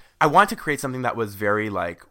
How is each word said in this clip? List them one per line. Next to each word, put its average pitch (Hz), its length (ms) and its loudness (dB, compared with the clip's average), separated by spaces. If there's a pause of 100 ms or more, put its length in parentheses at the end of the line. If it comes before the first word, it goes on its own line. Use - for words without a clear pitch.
(200)
I 156 80 4
wanted 190 220 6
to 214 120 -6
create 147 160 -2
something 127 240 -6
that 120 140 -2
was 107 180 -4
very, 107 340 0
like, 87 420 -6